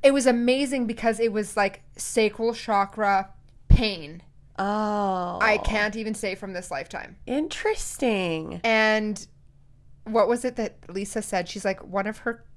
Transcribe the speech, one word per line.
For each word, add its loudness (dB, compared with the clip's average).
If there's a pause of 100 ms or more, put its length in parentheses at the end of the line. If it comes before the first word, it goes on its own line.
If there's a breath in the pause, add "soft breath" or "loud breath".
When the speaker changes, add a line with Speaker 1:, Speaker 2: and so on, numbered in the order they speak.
Speaker 1:
It 10
was 4
amazing 2
because -2
it 0
was, -4
like, 0 (160)
sacral 0
chakra 0 (360)
pain. 6 (380)
Speaker 2:
Oh. 0
Speaker 1:
I 6
can't 0
even -6
say -4
from -12
this -8
lifetime. -10 (100)
Speaker 2:
Interesting. -4
Speaker 1:
And 0 (800)
what 2
was 0
it -2
that -4 (120)
Lisa -6
said? -4
She's -10
like, -2
one -4
of -6
her -6 (140)